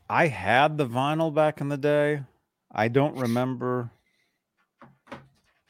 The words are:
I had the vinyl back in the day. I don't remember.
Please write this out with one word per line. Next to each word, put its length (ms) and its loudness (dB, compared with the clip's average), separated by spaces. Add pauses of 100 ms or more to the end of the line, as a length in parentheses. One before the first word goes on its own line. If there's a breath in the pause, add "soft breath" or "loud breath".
I 180 2
had 500 2
the 100 0
vinyl 460 -2
back 280 0
in 80 -4
the 80 -4
day. 440 0 (500)
I 160 0
don't 300 2
remember. 720 -2 (1800)